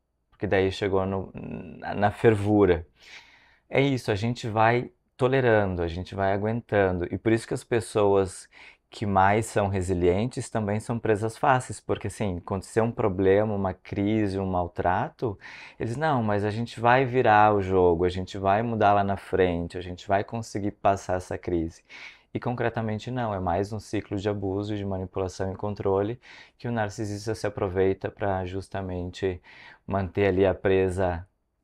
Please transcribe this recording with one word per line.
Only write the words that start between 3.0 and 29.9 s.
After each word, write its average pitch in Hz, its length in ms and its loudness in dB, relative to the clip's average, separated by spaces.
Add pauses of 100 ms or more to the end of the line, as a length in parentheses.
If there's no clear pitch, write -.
É 127 100 2
isso, 135 300 0
a 107 40 2
gente 117 340 -4
vai 113 420 2 (260)
tolerando, 110 640 2
a 85 60 -2
gente 90 260 -8
vai 98 200 0
aguentando. 101 760 0
E 95 80 -4
por 110 140 2
isso 113 160 0
que - 60 -4
as 127 100 -8
pessoas 101 840 0 (440)
que - 140 -6
mais 101 400 4
são 101 220 0
resilientes 95 800 0
também 107 300 -2
são 117 200 -6
presas 110 380 0
fáceis, 127 420 0
porque, - 280 -6
assim, 95 300 -4
acontecer 98 440 -4
um 117 100 0
problema, 101 640 2
uma 95 200 -2
crise, 101 640 -2
um 95 80 -2
maltrato, 95 920 -2 (420)
eles, 120 160 -4
"Não, 143 260 0
mas 104 220 0
a 107 80 0
gente 117 280 -6
vai 123 260 6
virar 107 480 6
o 101 80 2
jogo, 90 440 4
a 90 40 2
gente 92 280 -8
vai 98 240 2
mudar 107 320 2
lá 101 100 4
na 98 140 0
frente, 90 600 0
a 87 40 -8
gente 90 260 -12
vai 98 160 0
conseguir 107 480 -6
passar 98 460 0
essa 90 200 -8
crise." 85 460 -4 (500)
E 120 60 -6
concretamente 113 680 -4
não, 120 240 -4
é 92 60 -4
mais 95 320 -2
um 107 80 -8
ciclo 104 380 -6
de 98 100 -4
abuso, 101 480 -4
de 101 100 -6
manipulação 95 640 -6
e 92 40 -10
controle 101 640 -2 (380)
que 123 100 -8
o 120 40 -4
narcisista 104 640 -4
se - 120 -8
aproveita 95 640 0
pra 95 360 -4
justamente 92 920 -6 (460)
manter 98 420 0